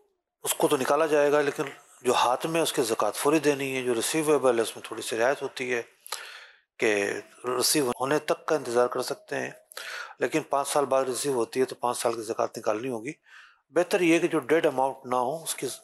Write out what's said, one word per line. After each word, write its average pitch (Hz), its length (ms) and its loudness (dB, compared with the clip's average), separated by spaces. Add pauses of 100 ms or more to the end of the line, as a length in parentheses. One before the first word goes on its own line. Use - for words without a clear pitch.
(440)
اس 135 100 -4
کو - 140 2
تو 147 100 2
نکالا 143 280 2
جائے 147 260 4
گا، 147 100 4
لیکن 147 220 -2 (380)
جو 123 120 2
ہاتھ 117 320 2
میں 165 160 0
اس 147 120 0
کی 156 80 0
زکوٰۃ 107 320 0
فوری 151 260 2
دینی 139 360 0
ہے۔ 131 60 -2
جو 123 140 0
receivable 135 640 2
ہے 117 40 4
اس 107 140 -4
میں 110 120 -14
تھوڑی 110 140 -10
سی 113 160 -6
رعایت 131 240 2
ہوتی 131 320 -6
ہے 117 80 -2 (960)
کہ 104 340 2 (340)
receive 127 440 0
ہونے 135 300 0
تک - 260 -4
کا 160 100 2
انتظار 127 320 2
کر 127 140 -2
سکتے - 340 -8
ہیں، 131 160 -6 (680)
لیکن 139 300 0
پانچ 139 180 0
سال 147 180 2
بعد 135 180 2
receive 127 300 -2
ہوتی 120 260 0
ہے 131 60 4
تو 127 100 -6
پانچ 123 220 -2
سال 117 160 0
کی 117 80 -6
زکوٰۃ 110 260 -2 (100)
نکالنی 110 320 -4
ہوگی۔ 120 220 -6 (580)
بہتر 175 320 0
یہ 170 180 6
کہ 170 80 2
جو 156 120 -2
ڈیڈ 160 260 2
amount 131 400 0
نہ 123 100 -2
ہو 131 280 -2
اس 143 120 -6
کی 139 120 -6 (160)